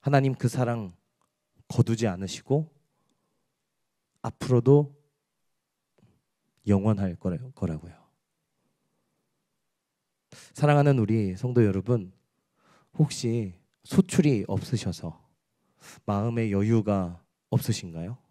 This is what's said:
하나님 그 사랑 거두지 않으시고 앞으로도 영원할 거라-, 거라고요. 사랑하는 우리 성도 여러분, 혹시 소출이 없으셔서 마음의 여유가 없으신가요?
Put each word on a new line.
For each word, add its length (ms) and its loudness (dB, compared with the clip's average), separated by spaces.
하나님 340 2
그 140 -2
사랑 460 -4
거두지 380 0
않으시고 640 -6
앞으로도 760 2
영원할 500 0
거라-, 220 -6
거라고요. 400 -8
사랑하는 440 4
우리 380 0
성도 280 2
여러분, 480 -2
혹시 560 -2
소출이 640 2
없으셔서 760 -6
마음의 480 -2
여유가 680 0
없으신가요? 680 -6